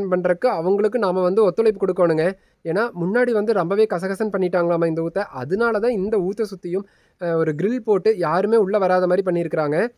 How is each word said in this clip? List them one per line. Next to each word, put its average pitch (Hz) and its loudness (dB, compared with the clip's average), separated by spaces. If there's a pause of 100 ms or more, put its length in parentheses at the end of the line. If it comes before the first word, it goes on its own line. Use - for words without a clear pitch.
(100)
பண்றதுக்கு 180 0
அவங்களுக்கு 202 0
நாம 185 0
வந்து 196 2
ஒத்துழைப்பு 202 2
கொடுக்கணுங்க. 175 2 (320)
ஏன்னா 196 -2 (100)
முன்னாடி 240 0
வந்து 220 0
ரொம்பவே 202 2
கசகசன்னு 190 -4
பண்ணிட்டாங்களாமா 175 0
இந்த 165 -2
ஊத்தை. 165 -4
அதனால 202 -2
தான் 226 0
இந்த 214 -2
ஊத்தை 190 -4
சுத்தியும், 190 -6 (360)
அஹ், 170 -2
ஒரு 160 0
கிரில் 214 -2
போட்டு 208 2
யாருமே 180 0
உள்ள 208 2
வராத 185 2
மாதிரி 185 2
பண்ணியிருக்கிறாங்க. 170 0